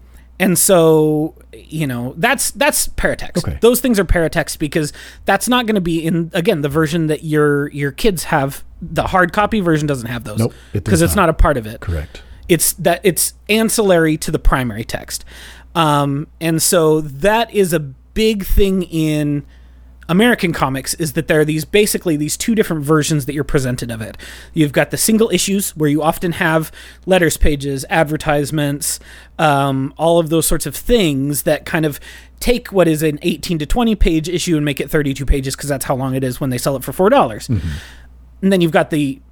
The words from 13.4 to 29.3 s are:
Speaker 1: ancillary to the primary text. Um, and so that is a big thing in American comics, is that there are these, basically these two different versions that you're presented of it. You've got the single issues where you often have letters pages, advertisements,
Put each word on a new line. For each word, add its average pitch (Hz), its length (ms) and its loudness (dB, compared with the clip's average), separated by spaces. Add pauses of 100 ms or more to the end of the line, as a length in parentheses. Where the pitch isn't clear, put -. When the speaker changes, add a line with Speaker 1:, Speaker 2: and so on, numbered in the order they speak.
Speaker 1:
ancillary 190 680 2
to - 140 -6
the 151 80 -2
primary 120 440 2
text. - 420 -10 (500)
Um, 147 500 0 (140)
and 165 200 0
so 156 420 2
that 196 520 0
is 190 180 2
a 165 80 0
big 202 640 -2
thing 190 400 4
in 151 600 -2 (640)
American 196 420 2
comics, 135 440 -2
is 151 180 -4
that - 160 -4
there 156 100 4
are 151 60 4
these, 156 180 -2
basically 190 540 0
these 147 180 -4
two - 180 -2
different 180 300 0
versions 147 440 2
that 143 60 -6
you're 139 120 -4
presented 123 440 -2
of 113 120 -8
it. 104 160 -12 (360)
You've 147 200 2
got - 180 0
the 143 60 -6
single 220 320 2
issues 196 480 -2
where 151 120 0
you 151 140 0
often 165 300 -2
have 160 360 0 (360)
letters 180 320 2
pages, 139 520 0
advertisements, 147 1120 -2 (400)